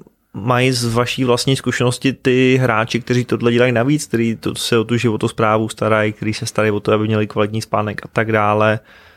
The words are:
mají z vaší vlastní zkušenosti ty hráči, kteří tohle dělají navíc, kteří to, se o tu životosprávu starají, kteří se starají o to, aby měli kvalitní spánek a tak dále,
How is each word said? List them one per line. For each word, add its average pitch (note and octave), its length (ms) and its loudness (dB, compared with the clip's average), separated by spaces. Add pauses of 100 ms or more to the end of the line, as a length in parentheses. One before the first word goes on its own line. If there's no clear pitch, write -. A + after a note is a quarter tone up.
(340)
mají B2 380 2
z A#2+ 220 -2
vaší A#2+ 300 0
vlastní B2 320 2
zkušenosti B2 560 -2
ty B2+ 440 2
hráči, A#2 440 0
kteří B2 240 0
tohle A#2 280 0
dělají B2 200 2
navíc, C3+ 340 0
kteří A#2 300 0
to, - 180 -6
se - 240 -2
o A2 60 0
tu A#2+ 120 -2
životosprávu A2 720 0
starají, G#2+ 440 0
kteří G#2+ 220 -6
se A#2 120 -10
starají A2 260 0
o G#2 80 -2
to, G#2+ 120 0
aby G#2+ 140 0
měli G#2+ 200 0
kvalitní G#2+ 360 -4
spánek G#2+ 420 -4
a - 80 -14
tak A2+ 200 -2
dále, G#2+ 480 2 (360)